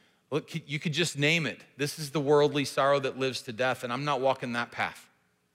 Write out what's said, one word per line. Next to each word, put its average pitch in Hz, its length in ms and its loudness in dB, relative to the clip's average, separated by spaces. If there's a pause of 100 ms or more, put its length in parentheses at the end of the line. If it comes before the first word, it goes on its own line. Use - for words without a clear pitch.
(300)
look, 151 200 -4 (180)
you 147 100 -4
could 165 140 -2
just 151 260 -2
name 156 280 2
it. - 160 -8 (160)
This 143 200 -4
is 147 120 -10
the 156 100 -2
worldly 147 460 4
sorrow 143 340 2
that 131 180 -4
lives 131 240 -2
to 123 100 -10
death, 123 300 0
and 120 100 -6
I'm 135 120 -4
not 143 160 0
walking 131 320 0
that 120 180 -4
path. - 380 -6 (460)